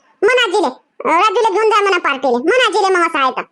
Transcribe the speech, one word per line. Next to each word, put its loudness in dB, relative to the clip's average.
म्हण 2
आजीले, 0
अ, 0
राजूला 2
घेऊन 0
जा 2
म्हणा 0
पार्टीले, -2
म्हण 0
आजीले 0
मग 0
असं -4
आहे 0
तर. -8